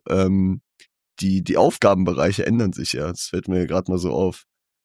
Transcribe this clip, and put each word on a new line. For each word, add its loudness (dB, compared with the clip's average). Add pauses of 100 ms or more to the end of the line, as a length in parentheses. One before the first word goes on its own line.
ähm, 2 (580)
die, 0
die 0
Aufgabenbereiche 2
ändern 0
sich -8
ja. -4
Das -10
fällt -6
mir 0
grad -2
mal 0
so -2
auf. -2 (420)